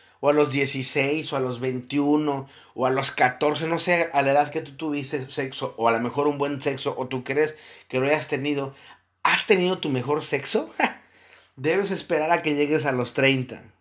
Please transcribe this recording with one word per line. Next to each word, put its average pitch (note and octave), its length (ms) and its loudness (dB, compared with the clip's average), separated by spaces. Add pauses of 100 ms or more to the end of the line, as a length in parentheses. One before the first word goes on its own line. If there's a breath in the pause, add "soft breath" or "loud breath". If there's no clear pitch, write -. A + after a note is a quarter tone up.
(200 soft breath)
o C3+ 100 2
a D3 40 6
los D3 180 4
dieciséis, C#3 840 -2
o C#3+ 40 -2
a - 20 0
los B2+ 200 -4
veintiuno, C#3 880 0 (280 loud breath)
o B2 100 0
a B2+ 60 2
los C3 200 0
catorce, D3+ 540 0
no E3 140 -2
sé, E3+ 340 2
a C#3 80 4
la C#3 120 4
edad C#3+ 180 2
que D3+ 100 -4
tú C#3 120 -12
tuviste C#3+ 580 -6
sexo, C3+ 460 -6
o A2+ 100 2
a A#2 40 6
lo A2+ 80 2
mejor B2+ 280 0
un C#3+ 100 0
buen C#3+ 240 -4
sexo, C3+ 360 -2
o C3 100 -4
tú B2 160 -6
crees D3+ 320 0 (320 loud breath)
que B2+ 120 -2
lo C3 60 2
hayas D3 220 2
tenido, C#3 480 -2 (480 loud breath)
¿has - 240 2
tenido F3+ 320 2
tu D#3+ 100 -4
mejor C3+ 340 0
sexo? G#3+ 540 -2
<laughs> - 800 -6
Debes F3+ 360 0
esperar D#3+ 400 0
a E3+ 120 2
que D3+ 120 0
llegues D3 300 2
a C#3 60 0
los B2 220 -2
treinta. C3 500 0 (180)